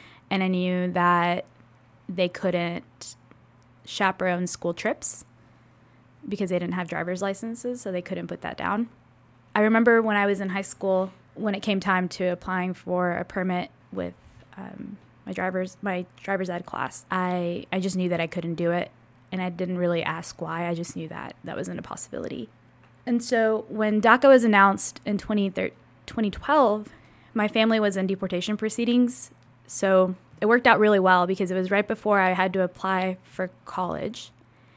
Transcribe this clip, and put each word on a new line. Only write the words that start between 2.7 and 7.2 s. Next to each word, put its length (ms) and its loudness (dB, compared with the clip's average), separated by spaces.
chaperone 640 -2
school 260 -4
trips 520 -6
because 260 -4
they 60 2
didn't 180 -4
have 120 -4
driver's 340 -4